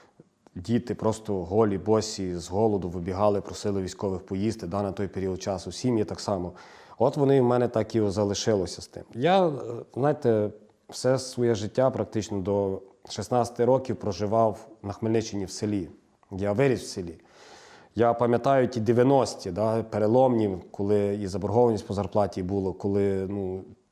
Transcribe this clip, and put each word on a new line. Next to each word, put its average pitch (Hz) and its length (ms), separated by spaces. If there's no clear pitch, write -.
діти 113 400
просто 107 400
голі, 98 440
босі, 98 580
з 82 120
голоду 98 400
вибігали, 92 520
просили 98 420
військових 92 440
поїсти, 101 400
да, 98 160
на 98 100
той 98 160
період 92 340
часу, 92 300
сім'ї 117 320
так - 160
само. 90 320
От 143 180
вони 139 240
в 123 40
мене 123 240
так 110 260
і 107 160
залишилося 101 720
з - 40
тим. - 180
Я, 175 320
е, 160 60
знаєте, 120 560
все 131 300
своє 120 360
життя 107 360
практично 104 500
до 98 400
шістнадцяти 117 560
років 127 320
проживав 104 680
на 101 100
Хмельниччині 110 520
в 87 60
селі. 104 380
Я 98 220
виріс 117 300
в - 40
селі. 87 280
Я 117 200
пам'ятаю 120 540
ті 117 120
дев'яності, 120 720
да, 110 320
переломні, 110 760
коли 101 440
і 104 120
заборгованість 101 600
по 104 80
зарплаті 98 480
було, 95 300
коли, 98 580
ну, 95 340